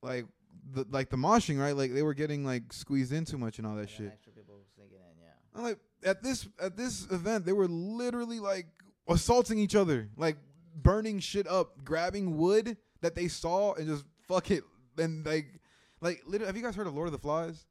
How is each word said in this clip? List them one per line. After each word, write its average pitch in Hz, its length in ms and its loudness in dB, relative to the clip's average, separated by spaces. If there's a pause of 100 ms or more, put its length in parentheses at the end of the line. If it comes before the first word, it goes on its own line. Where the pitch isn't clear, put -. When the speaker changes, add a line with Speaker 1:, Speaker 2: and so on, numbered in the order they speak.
Speaker 1:
like, 123 240 -6 (440)
the, 131 200 -2
like, 135 180 0
the - 80 -2
moshing, 160 420 4
right? 143 160 0
Like, 135 180 -2
they 139 100 2
were 151 100 0
getting, 147 320 -4
like, 123 260 -4
squeezed 131 400 -2
in 160 140 -2
too 156 120 -8
much 117 220 -6
and 110 80 -6
all 107 80 -6
that 107 60 -6
Speaker 2:
And 101 80 -8
then - 80 -18
Speaker 1:
shit. 104 160 -8
Speaker 2:
extra 104 180 -20
people 101 240 -20 (180)
sneaking 98 240 -20
in, 85 240 -20
yeah. 82 120 -20 (200)
Speaker 1:
I'm - 100 -10
like, 226 140 -4 (280)
at 190 180 2
this, 254 240 -4 (120)
at 185 180 -6
this 214 340 -6
event, 190 340 0
they 180 60 0
were 196 160 4
literally, 233 720 -4
like, 196 280 -4 (420)
assaulting 220 500 4
each 208 160 4
other, 147 400 4
like, 156 220 0 (360)
burning 202 460 4
shit 196 280 -2
up, 170 360 0
grabbing 170 540 0
wood 208 400 4 (240)
that 170 120 0
they 175 140 -2
saw 185 460 0
and 156 140 -4
just 147 180 -4 (160)
fuck 185 300 0
it, 170 120 2 (340)
and, 160 280 -2
like, 151 340 -2 (400)
like, 165 260 -4
literally, 196 220 -2
have 190 80 -4
you 226 80 -6
guys 233 120 -4
heard 202 120 -4
of 147 80 -6
Lord 160 140 -2
of - 20 -6
the 143 80 -6
Flies? 160 520 -4